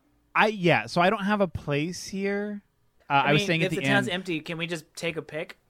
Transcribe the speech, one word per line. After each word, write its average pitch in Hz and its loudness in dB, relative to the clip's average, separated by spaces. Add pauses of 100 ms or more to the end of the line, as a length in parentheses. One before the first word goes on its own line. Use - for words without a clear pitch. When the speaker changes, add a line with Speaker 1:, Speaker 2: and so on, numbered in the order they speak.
(340)
Speaker 1:
I, 180 4
yeah, 170 4
so 175 0
I 185 6
don't 202 -2
have 208 2
a 196 2
place 151 -4
here. 202 -6 (440)
Uh, 147 -2
I 139 4
Speaker 2:
I - 6
Speaker 1:
was 156 4
Speaker 2:
mean, 202 0
Speaker 1:
staying 165 2
Speaker 2:
if 170 2
Speaker 1:
at 190 0
the 160 -4
Speaker 2:
the 190 -2
town's 135 2
Speaker 1:
inn. 175 -4
Speaker 2:
empty, 180 -4
can 165 -8
we 165 -6
just 165 -8
take 165 -6
a 147 -4
pick 156 -10 (100)